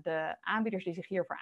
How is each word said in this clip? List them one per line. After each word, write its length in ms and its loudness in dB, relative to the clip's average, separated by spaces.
de 380 0
aanbieders 420 2
die 100 0
zich 140 -8
hiervoor 340 0